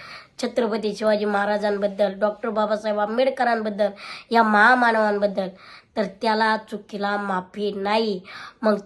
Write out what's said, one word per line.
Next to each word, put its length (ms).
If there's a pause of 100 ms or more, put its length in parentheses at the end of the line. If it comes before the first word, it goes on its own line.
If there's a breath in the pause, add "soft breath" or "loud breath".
(420 loud breath)
छत्रपती 520
शिवाजी 300
महाराजांबद्दल, 960
डॉक्टर 300
बाबासाहेब 520
आंबेडकरांबद्दल, 880 (420 loud breath)
या 120
महामानवांबद्दल, 1040 (480 loud breath)
तर 60
त्याला 540
चुकीला 600
माफी 560
नाही, 480 (420 loud breath)
मग 240